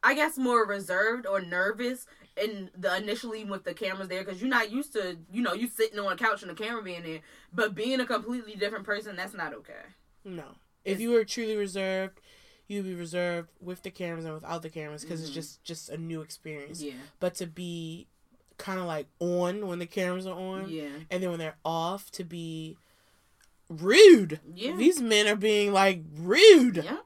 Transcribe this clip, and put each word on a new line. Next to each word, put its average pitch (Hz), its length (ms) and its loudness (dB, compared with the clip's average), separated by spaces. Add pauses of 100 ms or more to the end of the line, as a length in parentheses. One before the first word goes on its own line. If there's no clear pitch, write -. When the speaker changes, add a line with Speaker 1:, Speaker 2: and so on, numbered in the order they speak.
Speaker 1:
I 269 120 4
guess, 311 200 0
more 247 300 2
reserved 202 600 -2
or 196 140 -2
nervous 208 680 -4 (280)
in 202 400 -6
the 185 220 -2
initially 214 460 -8
with 196 220 -8
the 175 100 -8
cameras 190 320 -6
there 185 160 -8
'cause 190 180 -10
you're 254 80 -2
not 226 220 -2
used 269 220 -8
to, 180 260 -6 (120)
you 233 120 -4
know, 190 100 -2
you 226 140 -4
sitting 220 320 -4
on 196 120 -4
a 180 60 -4
couch 220 240 -2
and 190 80 -14
the 165 60 -12
camera 220 260 -8
being 180 220 -12
there. 160 160 -12 (340)
But 214 220 -2
being 254 240 -2
a 247 80 -2
completely 220 480 -6
different 202 300 -4
person, 208 300 -6
that's 190 200 -10
not 156 180 -8
okay. - 300 -18 (420)
Speaker 2:
No. 180 300 -14 (300)
If 196 80 -2
Speaker 1:
It's 196 80 -6
Speaker 2:
you 233 100 -2
were 226 120 4
truly 220 320 -4
reserved, 190 640 -6 (500)
you'd 202 160 -6
be 190 80 -8
reserved 170 560 -6 (100)
with 180 220 -14
the 190 80 -12
cameras 170 360 -10
and 156 100 -10
without 165 260 -10
the 160 80 -12
cameras 151 340 -12
'cause 160 180 -10
it's 156 100 -12
Speaker 1:
Mm-hmm. - 20 -14
Speaker 2:
just, 156 300 -14
just - 260 -14
a 160 80 -12
new 165 240 -10
experience. 151 600 -14
Speaker 1:
Yeah. 143 100 -10 (260)
Speaker 2:
But 180 160 -4
to 175 120 -8
be 170 600 -12 (520)
kinda, 185 260 -6
like, 156 220 -6 (120)
on 180 480 -2
when 175 120 -8
the 170 80 -8
cameras 185 400 -4
are 180 120 -10
on, 190 300 -8
Speaker 1:
Yeah. 156 200 -10 (200)
Speaker 2:
and 185 140 -4
then 180 80 -4
when 170 80 -6
they're 156 260 -8
off, 165 460 -4
to - 120 -12
be 165 540 -12 (920)
rude. 196 680 10 (140)
Speaker 1:
Yeah. 240 240 -8
Speaker 2:
These 294 240 4
men 214 260 4
are 208 80 2
being, 208 380 2
like, 190 300 4 (120)
rude. 247 720 10
Speaker 1:
Yeah. 247 200 -6